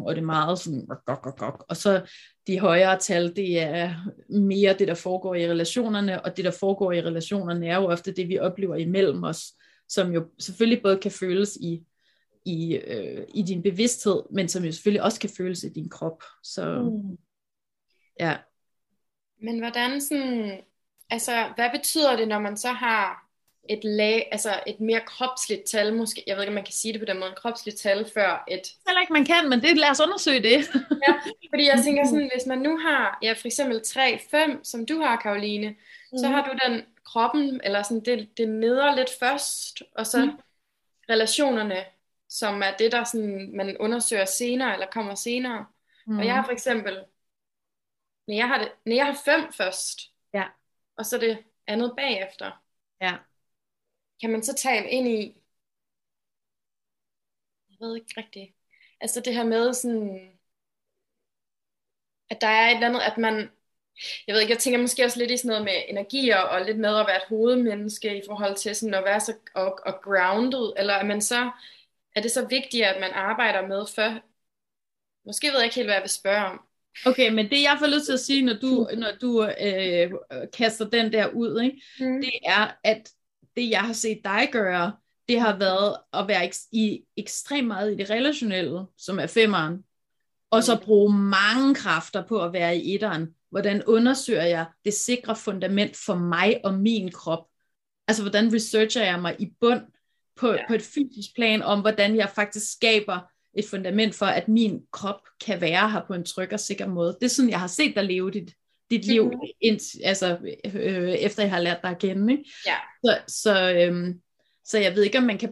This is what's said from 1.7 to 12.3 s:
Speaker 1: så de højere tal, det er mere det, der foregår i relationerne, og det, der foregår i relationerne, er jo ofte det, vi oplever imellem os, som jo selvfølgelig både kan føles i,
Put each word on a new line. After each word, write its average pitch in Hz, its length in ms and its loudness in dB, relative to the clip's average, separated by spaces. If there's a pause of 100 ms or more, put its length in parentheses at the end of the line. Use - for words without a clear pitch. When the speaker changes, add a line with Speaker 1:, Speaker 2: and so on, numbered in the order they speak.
Speaker 1:
så 190 240 2 (460)
de 185 120 -2
højere 185 400 6
tal, 175 360 0
det 180 260 0
er 170 500 -4 (180)
mere 196 480 4
det, 196 100 2
der 165 60 0
foregår 185 420 -4
i 170 140 0
relationerne, 196 760 0
og 185 120 -8
det, 185 80 -2
der 180 60 0
foregår 196 400 0
i 170 100 0
relationerne, 170 680 -4
er 175 80 0
jo 190 100 2
ofte 175 260 -2
det, 185 160 -4
vi 190 120 -2
oplever 180 360 -2
imellem 165 480 0
os, 78 200 -6 (460)
som 180 220 0
jo 165 140 0 (140)
selvfølgelig 226 440 2
både 190 140 4
kan 196 140 -4
føles 190 500 -2
i, 170 200 -6 (640)